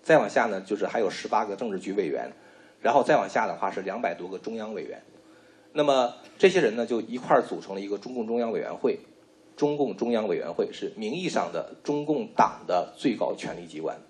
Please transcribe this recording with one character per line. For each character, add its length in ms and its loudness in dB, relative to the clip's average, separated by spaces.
再 160 8
往 100 2
下 160 2
呢， 160 -2
就 120 -4
是 140 -2
还 140 0
有 80 2
十 180 -8
八 160 2
个 100 -4
政 160 -4
治 80 -4
局 140 -8
委 140 0
员， 260 -4
然 140 2
后 100 6
再 140 6
往 100 2
下 180 0
的 80 -4
话 160 -2
是 120 -6
两 200 -6
百 140 -2
多 140 -10
个 100 -8
中 160 -8
央 180 -8
委 100 -6
员。 180 -12
那 100 2
么 300 4
这 120 8
些 120 4
人 160 4
呢， 80 0
就 160 0
一 160 -8
块 180 4
儿 60 8
组 180 -6
成 160 -10
了 60 -6
一 80 -8
个 80 -2
中 160 -12
共 120 -4
中 140 -2
央 140 -2
委 80 -2
员 120 -6
会。 240 0
中 180 2
共 220 0
中 160 0
央 120 0
委 120 0
员 160 -6
会 180 -2
是 240 -8
名 160 -6
义 160 -4
上 240 0
的 320 -6
中 220 -2
共 200 0
党 280 4
的 300 0
最 220 0
高 180 -2
权 260 -8
力 40 -12
机 160 -12
关。 180 -6